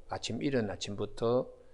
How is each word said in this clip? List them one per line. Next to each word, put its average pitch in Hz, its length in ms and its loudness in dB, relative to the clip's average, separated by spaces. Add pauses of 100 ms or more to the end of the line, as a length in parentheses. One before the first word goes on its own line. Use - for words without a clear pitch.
아침 107 320 -4
이른 123 280 2
아침부터 104 920 0 (140)